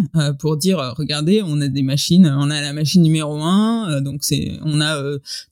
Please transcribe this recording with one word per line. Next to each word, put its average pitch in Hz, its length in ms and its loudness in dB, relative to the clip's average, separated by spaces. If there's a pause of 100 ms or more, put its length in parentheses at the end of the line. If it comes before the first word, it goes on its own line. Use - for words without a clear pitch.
(140)
euh, 147 180 2
pour 151 240 -2
dire, 185 220 0
euh, « 127 180 -6
Regardez, 151 480 0
on 147 160 -2
a 143 80 0
des 139 140 -2
machines, 147 440 4
on 143 240 0
a 147 120 -4
la 143 100 -6
machine 151 300 2
numéro 156 400 0
un, 214 480 0
euh, 143 100 -2
donc 139 240 -6
c'est, - 380 -4
on 151 180 -2
a, 151 220 -2
euh, 143 160 -6 (340)